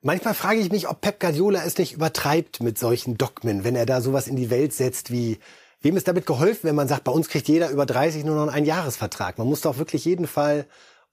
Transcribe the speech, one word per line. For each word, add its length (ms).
Manchmal 320
frage 260
ich 100
mich, 200
ob 100
Pep 220
Guardiola 440
es 120
nicht 160
übertreibt 680
mit 160
solchen 400
Dogmen, 460
wenn 140
er 80
da 160
sowas 260
in 80
die 140
Welt 240
setzt 380
wie, 280
wem 140
ist 140
damit 160
geholfen, 420
wenn 80
man 140
sagt, 160
"Bei 80
uns 160
kriegt 180
jeder 220
über 160
dreißig 400
nur 100
noch 60
einen 100
Einjahresvertrag"? 880
Man 100
muss 140
doch 160
wirklich 260
jeden 240
Fall 380